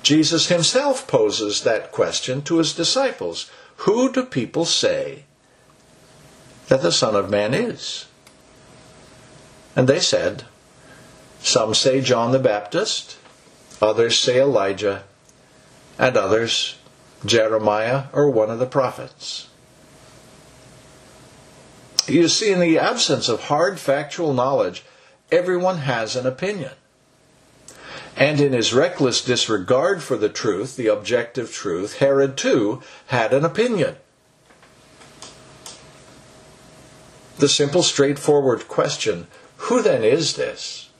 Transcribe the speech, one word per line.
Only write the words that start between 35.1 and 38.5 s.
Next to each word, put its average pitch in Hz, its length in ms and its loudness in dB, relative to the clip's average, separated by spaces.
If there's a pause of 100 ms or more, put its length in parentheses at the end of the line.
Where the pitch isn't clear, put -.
The 143 100 4
simple, 151 340 2
straightforward 139 840 2